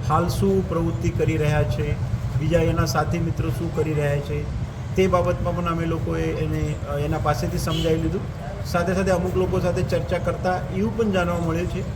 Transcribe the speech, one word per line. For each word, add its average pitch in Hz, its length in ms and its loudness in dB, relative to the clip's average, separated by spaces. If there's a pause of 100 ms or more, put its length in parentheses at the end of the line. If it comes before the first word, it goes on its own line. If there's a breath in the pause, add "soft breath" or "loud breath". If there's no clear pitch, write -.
હાલ 160 200 4
શું 190 420 2
પ્રવૃત્તિ 165 400 0
કરી 160 280 2
રહ્યા 151 260 2
છે, - 300 0 (460)
બીજા 156 200 2
એના 165 260 2
સાથી 160 340 0
મિત્રો 165 300 0
શું 170 260 -2
કરી 156 180 0
રહ્યા 143 240 2
છે, 147 440 -4 (340)
તે 190 120 4
બાબતમાં 180 480 2
પણ 175 100 -2
અમે 165 200 0
લોકોએ 165 380 -2
એને, 156 520 -2 (140)
અ, 143 80 -2
એના 151 200 0
પાસેથી 160 400 0
સમજાવી 160 400 2
લીધું. 165 240 -2 (440)
સાથે 180 280 0
સાથે 185 180 2
અમુક 180 260 2
લોકો 185 220 2
સાથે 180 240 0
ચર્ચા 175 340 0
કરતા 180 440 0 (160)
એવું 214 200 0
પણ 220 140 2
જાણવા 175 280 0
મળે 165 260 0
છે 180 160 -2 (140)